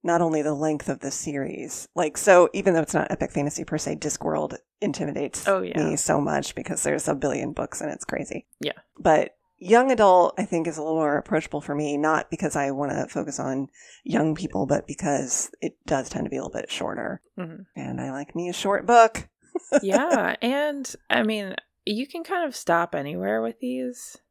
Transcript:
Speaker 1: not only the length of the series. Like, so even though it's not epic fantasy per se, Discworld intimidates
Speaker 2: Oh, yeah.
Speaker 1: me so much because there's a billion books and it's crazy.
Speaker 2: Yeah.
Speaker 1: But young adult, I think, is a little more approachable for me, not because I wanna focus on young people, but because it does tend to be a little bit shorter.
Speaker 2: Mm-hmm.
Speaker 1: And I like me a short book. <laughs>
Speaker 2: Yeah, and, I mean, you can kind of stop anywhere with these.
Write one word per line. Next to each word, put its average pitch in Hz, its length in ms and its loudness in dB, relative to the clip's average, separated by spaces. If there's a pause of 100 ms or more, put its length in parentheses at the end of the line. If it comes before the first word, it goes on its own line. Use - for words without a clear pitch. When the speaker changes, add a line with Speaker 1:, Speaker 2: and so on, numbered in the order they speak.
Speaker 1:
not 170 180 2
only 160 220 2
the 151 100 0
length 151 360 -2
of 139 100 -4
the 135 100 -8
series. - 840 -8
Like, 160 220 -2
so 180 360 8
even 190 220 2
though 165 60 4
it's - 120 -4
not 160 160 0
epic 147 220 -4
fantasy 143 320 -2
per 156 160 -4
se, 151 160 -4
Discworld 156 600 -4 (260)
intimidates 143 680 -4
Speaker 2:
Oh, 190 160 2
yeah. 170 260 -2
Speaker 1:
me 156 60 0
so 147 260 2
much 143 320 -2
because 165 300 -6
there's 147 240 0
a - 80 0
billion 151 380 -2
books - 280 -8
and 151 80 -6
it's - 160 -10
crazy. - 400 -8 (140)
Speaker 2:
Yeah. - 140 -6 (260)
Speaker 1:
But 156 360 4 (220)
young 233 340 4
adult, 185 460 6
I 220 80 -2
think, 170 220 -2
is 156 100 -6
a 151 60 -6
little 160 140 0
more 151 200 2
approachable 156 440 -2
for 147 120 -8
me, 147 240 -2
not 156 320 0
because 165 260 -4
I 143 140 0
wanna 135 380 -4
focus - 320 -6
on 135 300 -4 (340)
young 156 320 0
people, - 320 -4
but 143 180 0
because - 640 -4 (120)
it - 160 -8 (100)
does 135 220 -2
tend - 160 -4
to 143 40 -6
be 135 80 -6
a 131 60 -6
little - 180 -8
bit - 80 -12
shorter. - 520 -6 (180)
Speaker 2:
Mm-hmm. 165 240 -12 (140)
Speaker 1:
And 131 220 -8
I 131 120 -8
like 143 240 -10
me 175 140 -4
a 175 40 -6
short 196 320 0
book. 226 480 6
<laughs> - 40 -20 (460)
Speaker 2:
Yeah, 196 580 2
and, 277 500 -2 (200)
I 240 100 6
mean, 214 340 -2 (300)
you 220 220 -4
can 339 160 -10
kind 349 240 -2
of 262 80 -8
stop 170 400 0
anywhere 180 440 -2
with 226 200 -4
these. 254 580 -8 (140)